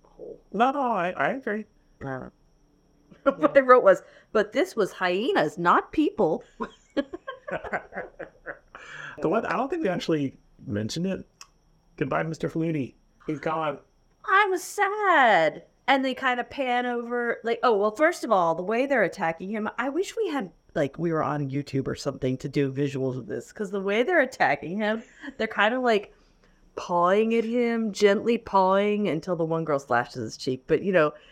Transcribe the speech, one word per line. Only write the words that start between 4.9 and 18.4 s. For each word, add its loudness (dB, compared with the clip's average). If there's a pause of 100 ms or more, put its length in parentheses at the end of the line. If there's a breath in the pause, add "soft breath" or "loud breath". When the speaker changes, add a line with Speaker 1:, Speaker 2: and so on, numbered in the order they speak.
Speaker 1:
hyenas, 0
not 2
people." 0 (160)
<laughs> -10 (1700 loud breath)
Speaker 2:
The 0
one, 0
I -2
don't -2
think -4
they 0
actually -2 (300)
mentioned -4
it. -6 (720)
Goodbye, -2
Mister -6
Flutie. -4 (320)
He's -6
gone. -4 (460)
Speaker 1:
I 4
was -2
sad. 2 (240)
And 2
they -2
kind -2
of -6
pan -2
over, -4
like, -2
oh, 4
well, 2
first 0
of 0
all, 4